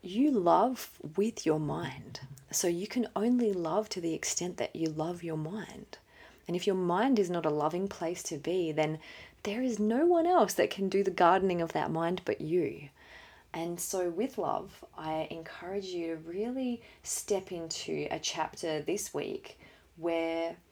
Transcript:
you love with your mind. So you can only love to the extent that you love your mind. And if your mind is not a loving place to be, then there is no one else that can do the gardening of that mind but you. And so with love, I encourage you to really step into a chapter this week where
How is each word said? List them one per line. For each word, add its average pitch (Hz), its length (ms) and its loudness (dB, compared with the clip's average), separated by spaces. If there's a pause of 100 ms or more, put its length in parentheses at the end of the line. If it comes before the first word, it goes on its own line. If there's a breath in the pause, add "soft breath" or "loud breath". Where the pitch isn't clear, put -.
you 220 300 2
love 202 600 4 (260)
with 220 280 0
your 156 140 4
mind. 151 600 -6 (320)
So - 160 2
you 175 180 0
can 240 300 -2
only 233 360 4
love 180 360 0
to - 120 -6
the 165 140 0
extent - 440 -4
that - 180 -4
you 160 140 0
love 165 340 -4
your 160 120 -4
mind. 165 640 -8 (480 loud breath)
And 170 80 -4
if 180 140 0
your 190 80 2
mind 190 420 4
is 180 120 2
not 170 140 0
a 156 60 4
loving 160 380 2
place 175 360 -6
to 165 120 -6
be, 165 340 0
then 156 300 0 (420 loud breath)
there 208 180 -4
is 240 200 0
no 233 260 4
one 339 180 6
else 339 300 6
that - 160 4
can 196 180 -2
do 196 140 2
the 196 80 2
gardening 180 500 6
of 165 120 -2
that 147 180 0
mind 170 340 0
but 208 160 -2
you. 156 500 -2 (600 loud breath)
And 170 280 -6
so 180 280 -2
with 214 300 -4
love, - 460 -4 (120)
I 156 360 -4
encourage 175 540 -8
you 170 280 -4
to - 20 -8 (140)
really 240 500 -4 (220 loud breath)
step - 480 -4
into 160 580 -6
a 156 120 -4
chapter 156 600 -4
this 175 320 -4
week - 460 -6 (380 loud breath)
where 165 580 -2 (180)